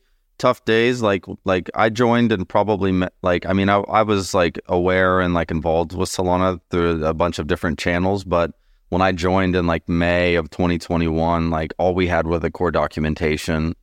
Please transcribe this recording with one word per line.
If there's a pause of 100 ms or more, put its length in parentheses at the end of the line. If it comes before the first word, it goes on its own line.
(380)
tough
days.
Like, (200)
like,
I
joined
and
probably
met, (100)
like,
I
mean,
I,
I
was,
like,
aware
and,
like,
involved
with
Solana (100)
through
a
bunch
of
different
channels,
but (360)
when
I
joined
in,
like,
May
of
twenty
twenty-one,
like,
all
we
had
was
the
core
documentation.